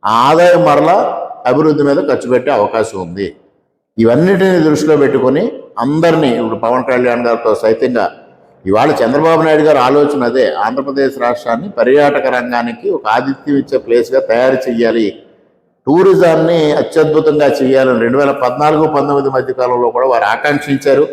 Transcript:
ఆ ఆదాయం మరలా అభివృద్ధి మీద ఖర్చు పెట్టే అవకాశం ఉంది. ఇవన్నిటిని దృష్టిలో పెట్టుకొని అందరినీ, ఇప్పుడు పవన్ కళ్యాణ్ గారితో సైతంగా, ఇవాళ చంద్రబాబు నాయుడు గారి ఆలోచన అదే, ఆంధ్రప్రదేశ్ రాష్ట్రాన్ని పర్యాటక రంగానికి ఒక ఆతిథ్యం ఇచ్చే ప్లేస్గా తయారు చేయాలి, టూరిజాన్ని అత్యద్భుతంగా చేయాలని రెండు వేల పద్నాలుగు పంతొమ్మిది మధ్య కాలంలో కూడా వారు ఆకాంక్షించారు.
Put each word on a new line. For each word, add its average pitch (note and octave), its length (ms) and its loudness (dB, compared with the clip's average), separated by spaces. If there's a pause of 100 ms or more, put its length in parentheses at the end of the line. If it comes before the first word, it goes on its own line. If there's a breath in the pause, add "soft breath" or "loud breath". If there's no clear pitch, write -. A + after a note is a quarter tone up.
ఆ G#2 100 0 (160)
ఆదాయం F3 400 4
మరలా D3+ 280 2 (520)
అభివృద్ధి D3 400 2
మీద C#3 100 2 (100)
ఖర్చు B2 220 -2
పెట్టే B2+ 280 0
అవకాశం G#2 460 -2
ఉంది. F2+ 220 -8 (720)
ఇవన్నిటిని F3 720 2
దృష్టిలో D3+ 360 2
పెట్టుకొని C3 400 0 (400)
అందరినీ, D#3 560 0
ఇప్పుడు A2 240 -6
పవన్ A#2+ 260 -2
కళ్యాణ్ B2 380 -2
గారితో A2+ 240 0 (120)
సైతంగా, A2 440 0 (580)
ఇవాళ G#2+ 240 2 (120)
చంద్రబాబు D#3 440 2
నాయుడు D#3 220 2
గారి D3 200 4
ఆలోచన C#3+ 420 0
అదే, B2 160 0 (200)
ఆంధ్రప్రదేశ్ C3+ 500 -4 (100)
రాష్ట్రాన్ని A#2+ 420 -4 (100)
పర్యాటక C3+ 500 2 (100)
రంగానికి A#2+ 580 -4
ఒక C3+ 200 -6
ఆతిథ్యం C3+ 460 -4
ఇచ్చే - 240 -4
ప్లేస్గా A#2+ 340 0 (100)
తయారు B2+ 360 2
చేయాలి, A2+ 420 0 (800)
టూరిజాన్ని E3+ 720 2 (220)
అత్యద్భుతంగా D3+ 680 0 (120)
చేయాలని C3 460 2
రెండు B2 160 0
వేల C#3 120 0 (100)
పద్నాలుగు D3+ 420 0 (100)
పంతొమ్మిది C#3 400 0
మధ్య B2+ 240 -4
కాలంలో B2 360 0
కూడా B2+ 180 0
వారు G#2+ 200 2
ఆకాంక్షించారు. C#3+ 800 0